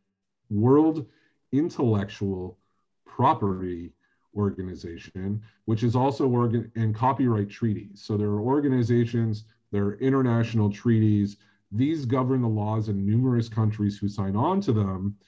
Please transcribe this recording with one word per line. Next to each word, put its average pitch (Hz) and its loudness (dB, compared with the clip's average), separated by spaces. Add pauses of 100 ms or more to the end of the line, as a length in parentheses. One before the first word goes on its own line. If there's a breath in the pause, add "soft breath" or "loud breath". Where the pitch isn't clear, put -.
(480)
World 139 4 (460 soft breath)
Intellectual 101 -2 (460)
Property 92 -2 (420)
Organization, 92 -4 (240 loud breath)
which 110 0
is 120 0
also 135 0
organ-, 120 0
and 110 0
copyright 120 0
treaties. - -4
So 107 -4
there 104 0
are 104 0
organizations, 120 0 (260 soft breath)
there 101 0
are 101 -2
international 117 2
treaties. 107 2 (340 soft breath)
These 139 -2
govern 131 0
the 117 0
laws 107 -2
in 98 -2
numerous 117 2
countries 104 0
who 101 -4
sign 98 -4
on 170 0
to 175 0
them, 101 0 (120)